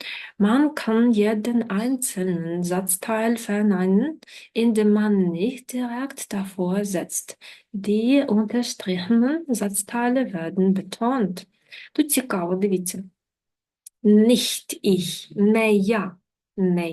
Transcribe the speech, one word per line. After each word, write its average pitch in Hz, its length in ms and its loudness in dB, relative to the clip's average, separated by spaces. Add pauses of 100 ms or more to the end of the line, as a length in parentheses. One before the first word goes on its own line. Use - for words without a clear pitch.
(380)
Man 269 360 4
kann 233 360 2
jeden 226 600 0
einzelnen 185 920 -2
Satzteil 220 760 -2
verneinen, 208 840 0 (320)
indem 220 400 2
man 208 400 2
nicht 208 400 -4
direkt 247 600 -8
davor 196 520 -2
setzt. - 540 -8 (340)
Die 220 540 2
unterstrichenen 233 1200 0
Satzteile 240 840 -2
werden 185 420 0
betont. 214 720 -4 (460)
Тут 294 180 0
цікаво, 185 440 -2
дивіться. 185 500 -2 (960)
Nicht 214 800 4
ich, - 540 -2
не 214 360 4
я, 196 440 0 (400)
не 175 360 0